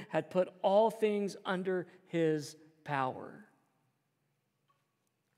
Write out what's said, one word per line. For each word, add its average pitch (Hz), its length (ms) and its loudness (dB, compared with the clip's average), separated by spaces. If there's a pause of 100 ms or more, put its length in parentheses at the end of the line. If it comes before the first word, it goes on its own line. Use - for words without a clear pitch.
had 160 200 -2
put 185 320 0
all 208 300 4
things 208 440 0 (100)
under 185 420 -2 (180)
his 156 500 0 (280)
power. 131 640 -6 (1900)